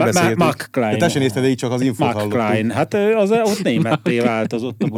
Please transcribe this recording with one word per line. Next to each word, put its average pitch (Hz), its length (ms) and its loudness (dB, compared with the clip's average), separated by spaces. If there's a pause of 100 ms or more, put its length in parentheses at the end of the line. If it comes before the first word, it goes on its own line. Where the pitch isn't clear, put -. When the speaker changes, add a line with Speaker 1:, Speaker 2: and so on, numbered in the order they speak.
Speaker 1:
megbeszéltük. - 340 2
Speaker 2:
Mark 156 340 0
Klein. 113 200 0
Speaker 1:
De 110 60 0
te - 120 2
se 147 100 -2
nézted 131 220 0
végig, 131 160 2
csak 120 140 -4
az 123 100 -2
infót 127 180 -2
Speaker 2:
Mark 120 180 0
Speaker 1:
hallottuk. 104 220 -2
Speaker 2:
Klein. 110 320 0
Hát, 147 220 -2
ö, 214 220 2
az, 202 160 2
ott 214 320 0
németté 135 560 0
vált 113 340 0
az 117 100 -4
ott 120 200 -6
a - 40 0
Bruce 107 100 -6